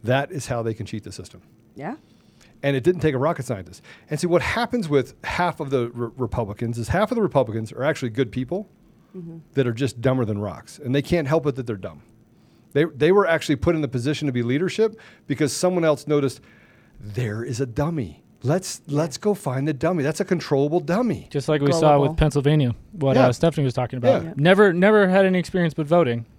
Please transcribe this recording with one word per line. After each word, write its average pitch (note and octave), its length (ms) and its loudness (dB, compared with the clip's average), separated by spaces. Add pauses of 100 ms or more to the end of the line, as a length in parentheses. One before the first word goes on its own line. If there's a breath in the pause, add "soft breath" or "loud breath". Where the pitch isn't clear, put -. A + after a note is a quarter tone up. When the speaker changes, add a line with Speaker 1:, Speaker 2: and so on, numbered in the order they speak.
Speaker 1:
That C3+ 260 0
is D#3+ 180 -10
how A#2+ 140 -4
they A2+ 120 -4
can G#2 100 -10
cheat G#2+ 180 -10
the F#2+ 100 -16
system. - 280 -18 (340)
Speaker 2:
Yeah. F#3 220 -10 (640 soft breath)
Speaker 1:
And C#3 140 0
it A#2+ 80 -4
didn't F3 160 2
take D#3 140 0
a B2+ 40 -2
rocket D3+ 280 -2
scientist. F#2+ 340 -8 (300 loud breath)
And D3+ 100 -6
see, F3+ 60 -2
what E3+ 160 2
happens A#3 440 -4
with C#3 280 0 (100)
half F3 360 -4
of C#3 100 -8
the B2 240 0
Re-, A#2 220 -6
Republicans A#2 600 -4
is A#2 120 -8
half G3+ 220 0
of C4 40 -4
the A#3 80 0
Republicans A2+ 500 -2
are B2 120 -8
actually C#3 260 -2
good A#2 200 -2
people F3 380 -6 (480)
Speaker 2:
Mm-hmm. E3 220 -16 (160)
Speaker 1:
that C3+ 120 2
are A#2+ 60 -2
just A#2 300 -4
dumber C3 240 2
than G#2 120 -4
rocks. - 400 -10
And B2+ 160 -4
they C#3+ 60 2
can't D#3 260 0
help D3+ 200 0
it C#3 100 -2
that B2 100 -8
they're A2 100 -6
dumb. E2 260 -14 (720 soft breath)
They, D3 100 4
they D#3 280 2
were G3 140 4
actually D#3+ 300 0
put E3+ 180 0
in D#3 60 -2
the C#3+ 80 -2
position C3+ 380 -4
to C3+ 60 -2
be B2 100 -2
leadership F3+ 580 -2 (260 loud breath)
because C#3 280 -2
someone F3+ 320 0
else D3+ 200 0
noticed, D3 360 0 (580 soft breath)
"There G#2+ 420 -6
is B2 200 -6
a C3+ 40 -2
dummy. C3+ 560 -4 (200)
Let's, E3+ 440 -2
Speaker 2:
Yeah. D3 120 -2
Speaker 1:
let's D#3 180 -2
go G#3 160 -2
find C3+ 340 -4
the D#3 60 -2
dummy. D#3 300 -2
That's D3 180 -2
a F#3+ 60 -2
controllable D3 540 0
dummy." F3 500 -2
Speaker 3:
Just C#3+ 180 -4
like D3+ 140 2
we C#3+ 100 4
saw D#3+ 60 2
with D3 300 6
Speaker 2:
Gullible. D#3+ 80 -2
Speaker 3:
Pennsylvania, D3 600 2 (160)
what, C3+ 240 2
Speaker 1:
Yeah. C3 120 8
Speaker 3:
uh, B2 40 4
Stephanie D#3+ 320 2
was B2+ 80 0
talking B2 240 -4
about. B2 280 4
Speaker 1:
Yeah. E3 120 -10
Speaker 3:
Never, F#3 380 6
never G3 340 6
had F#3+ 160 6
any F#3 140 2
experience E3+ 340 0
but D#3 140 -4
voting. C3 400 2 (120)